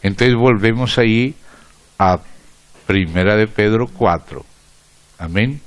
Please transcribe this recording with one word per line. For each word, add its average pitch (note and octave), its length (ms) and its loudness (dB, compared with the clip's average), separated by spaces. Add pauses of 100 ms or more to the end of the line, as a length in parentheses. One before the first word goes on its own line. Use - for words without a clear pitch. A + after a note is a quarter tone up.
Entonces A#2+ 320 2
volvemos A2+ 600 2
ahí A#2+ 380 0 (600)
a F#2 220 2 (640)
Primera F#2 520 0
de G#2+ 100 2
Pedro A2 400 -2
cuatro. E2+ 580 -4 (720)
Amén. G#2 500 -4